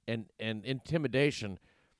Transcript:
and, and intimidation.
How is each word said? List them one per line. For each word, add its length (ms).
and, 220
and 240
intimidation. 960